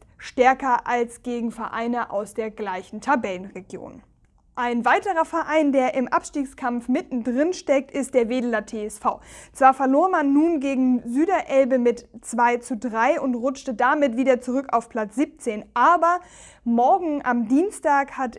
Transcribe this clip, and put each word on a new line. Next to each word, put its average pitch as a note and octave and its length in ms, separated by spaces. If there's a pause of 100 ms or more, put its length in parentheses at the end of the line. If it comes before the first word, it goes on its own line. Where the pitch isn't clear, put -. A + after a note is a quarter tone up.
(180)
stärker C4 680
als A#3+ 360
gegen A#3+ 280
Vereine A#3 580
aus G#3 260
der A3 160
gleichen G3+ 500
Tabellenregion. F#3+ 1000 (540)
Ein A#3+ 300
weiterer D#4+ 400
Verein, D4+ 460
der B3+ 240
im B3 120
Abstiegskampf C4 800
mittendrin B3+ 680
steckt, C#4 360
ist C4 240
der A#3 160
Wedeler A3 380
T G#3+ 180
S - 140
V. - 200 (320)
Zwar C4 220
verlor C#4 380
man D4+ 200
nun D#4 280
gegen B3+ 420 (100)
Süderelbe C4+ 680
mit A#3+ 280 (140)
zwei A#3+ 360
zu A#3+ 200
drei A#3+ 420
und C4 140
rutschte C4 400
damit C4 420
wieder B3+ 260
zurück C4+ 300
auf A#3 180
Platz G#3+ 260
siebzehn, A#3+ 580
aber E4+ 460 (440)
morgen C#4+ 600
am A#3+ 220
Dienstag C#4+ 640
hat B3+ 260